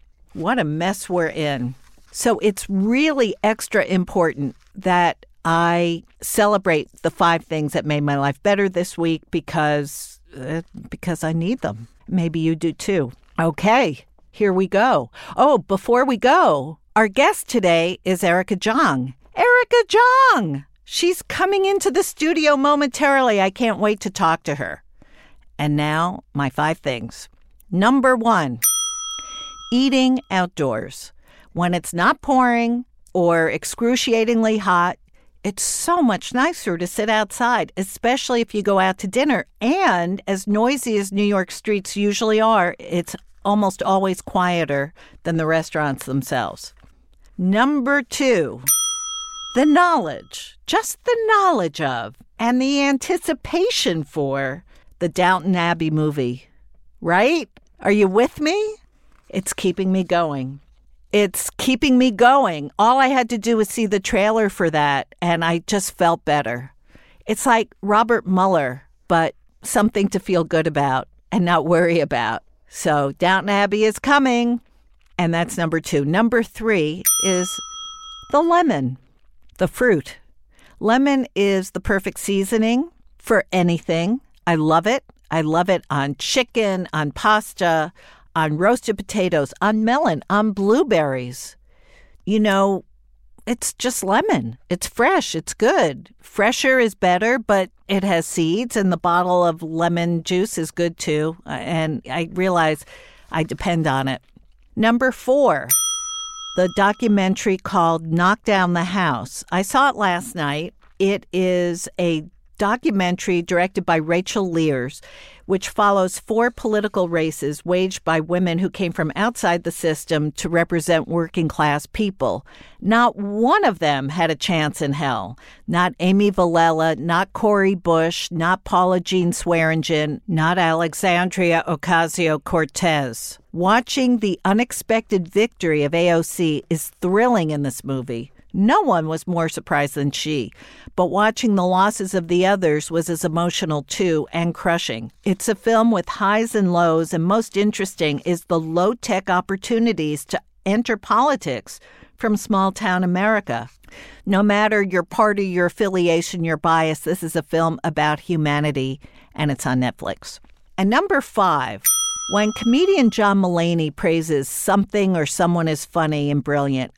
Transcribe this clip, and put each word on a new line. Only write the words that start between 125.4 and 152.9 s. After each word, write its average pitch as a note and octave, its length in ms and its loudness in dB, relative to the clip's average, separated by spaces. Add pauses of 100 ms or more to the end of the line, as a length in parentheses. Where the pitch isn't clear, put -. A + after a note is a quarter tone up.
Not F3 320 0
Amy G3 320 4
Vilela, E3 680 2
not E3+ 340 -2
Cori G3+ 400 2
Bush, E3+ 560 0
not E3+ 340 -2
Paula F#3 360 2
Jean F3 340 0
Swearingen, D#3+ 920 0
not E3 320 0
Alexandria E3+ 1080 0
Ocasio-Cortez. D#3+ 1700 -2 (120)
Watching A#3+ 680 0
the G3+ 260 -2
unexpected G#3+ 800 0
victory F3 540 0
of C#3+ 140 0
A F3 160 2
O E3 100 2
C D#3+ 480 -2
is - 220 -4 (100)
thrilling G3 480 2
in D3 140 -2
this C3+ 200 -6
movie. B2+ 480 -8 (220)
No A3+ 280 4
one F3+ 260 0
was D#3+ 200 -6
more E3+ 200 0
surprised D3 460 -2
than C#3+ 160 -2
she, D3 420 -6 (440)
but F3+ 120 2
watching G#3+ 460 0
the F3+ 120 2
losses F#3+ 500 0
of E3+ 140 -4
the F3+ 180 2
others E3+ 420 0
was E3 180 -2
as E3 160 -4
emotional E3 600 -2
too E3 500 -2
and E3+ 220 -2
crushing. E3+ 560 -4 (120)
It's F#3+ 240 -2
a E3+ 60 0
film A3+ 380 2
with F#3 180 -2
highs G#3+ 460 0
and F#3+ 180 2
lows, E3 400 2
and D#3 100 0
most G#3 320 0
interesting F#3+ 640 -2
is E3+ 240 -4
the E3+ 140 0
low-tech F3+ 720 -2
opportunities F#3 960 -2
to - 160 -6 (240)
enter G#3+ 320 0
politics A3 840 -2 (380)
from G#3+ 180 -2
small-town F#3+ 680 0